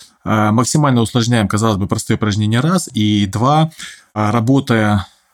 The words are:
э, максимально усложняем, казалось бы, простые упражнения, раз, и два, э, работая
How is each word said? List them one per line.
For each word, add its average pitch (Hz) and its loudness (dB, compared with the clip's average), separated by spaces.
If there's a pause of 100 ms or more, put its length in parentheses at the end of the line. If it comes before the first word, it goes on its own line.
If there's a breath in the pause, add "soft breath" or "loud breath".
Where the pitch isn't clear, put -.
(240 loud breath)
э, 107 0
максимально 123 2
усложняем, 113 0
казалось 107 0
бы, 98 -4
простые 107 -2
упражнения, 107 0
раз, 170 0
и 104 0
два, 143 0 (440 loud breath)
э, 107 -2
работая 113 0 (280 loud breath)